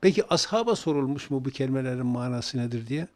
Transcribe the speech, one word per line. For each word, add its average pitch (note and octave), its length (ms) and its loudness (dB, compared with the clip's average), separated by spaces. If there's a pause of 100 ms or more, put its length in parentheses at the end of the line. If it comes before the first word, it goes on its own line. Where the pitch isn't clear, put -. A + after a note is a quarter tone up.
"Peki G3 280 4
ashaba A3 480 2
sorulmuş C#3+ 540 0
mu C3+ 140 -2
bu C3 60 -2
kelimelerin C3 560 -2
manası B2 520 -2
nedir?" A#2+ 280 -2
diye? D3+ 300 -4